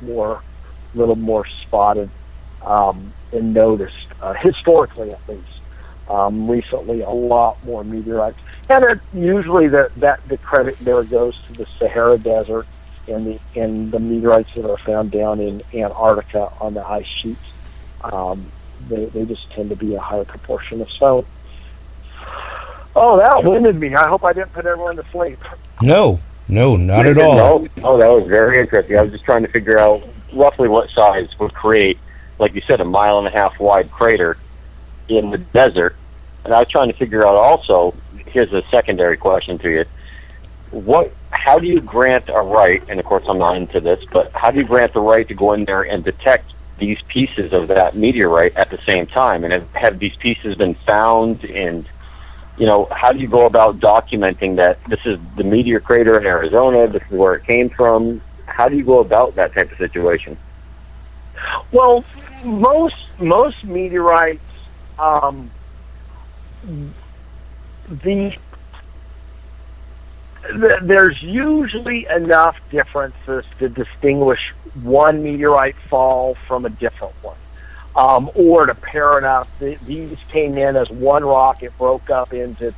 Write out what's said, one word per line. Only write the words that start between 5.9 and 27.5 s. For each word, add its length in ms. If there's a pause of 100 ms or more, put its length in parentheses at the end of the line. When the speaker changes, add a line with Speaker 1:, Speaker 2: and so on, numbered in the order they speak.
Speaker 1:
Um, 400
recently, 540
a 80
lot 560
more 180
meteorites, 540 (320)
and 140
it, 160 (140)
usually 560
the, 280
that 300
the 100
credit 440
there 220
goes 440
to 60
the 120 (140)
Sahara 400
Desert 480 (380)
and 220
the, 120 (200)
and 320
the 80
meteorites 560
that 140
are 80
found 340
down 300
in 200 (120)
Antarctica 880
on 120
the 140
ice 180
sheets. 380 (580)
Um, 440 (420)
they, 180
they 200
just 260
tend 200
to 40
be 200
a 40
higher 240
proportion 580
of 80
stone. 360 (1700)
Oh, 220
that 260
winded 320
me. 180
I 140
hope 160
I 80
didn't 220
put 120
everyone 320
to 140
sleep. 280 (420)
Speaker 2:
No, 400 (260)
no, 300
not 280
at 120
all. 180
Speaker 3:
No, 400